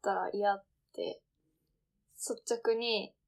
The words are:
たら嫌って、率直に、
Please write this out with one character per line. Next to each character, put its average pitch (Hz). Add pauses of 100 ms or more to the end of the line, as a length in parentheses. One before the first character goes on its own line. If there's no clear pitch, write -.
た 196
ら 185
嫌 202
っ 196 (300)
て、 - (960)
率 -
直 226
に、 226 (160)